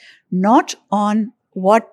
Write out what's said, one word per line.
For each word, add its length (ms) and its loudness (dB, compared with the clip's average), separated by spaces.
not 440 0
on 420 -2
what 400 0